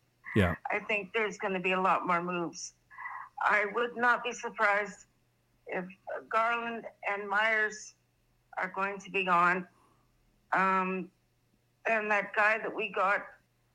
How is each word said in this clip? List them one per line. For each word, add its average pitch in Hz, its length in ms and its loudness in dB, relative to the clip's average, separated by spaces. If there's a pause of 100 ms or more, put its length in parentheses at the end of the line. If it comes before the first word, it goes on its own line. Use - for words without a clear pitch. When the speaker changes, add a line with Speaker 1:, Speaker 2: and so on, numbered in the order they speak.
(360)
Speaker 1:
Yeah. 92 200 4 (160)
Speaker 2:
I 208 80 0
think 202 340 -4
there's 214 240 -2
gonna 190 220 -2
be 185 120 0
a 185 100 2
lot 180 240 2
more 170 160 2
moves. 175 520 -4 (680)
I 208 320 4
would 240 220 -2
not 233 280 2
be 240 100 -4
surprised 202 720 -2 (600)
if 185 180 -4 (440)
Garland 233 540 0 (280)
and 202 160 -4
Myers 214 680 0 (640)
are 185 180 -4
going 196 240 -2
to 190 100 -14
be 196 140 0
gone. 180 420 4 (840)
Um, 185 580 2 (800)
and 214 240 0
that 202 240 0
guy 220 220 4
that 208 180 -6
we 208 160 -6
got 196 300 2 (540)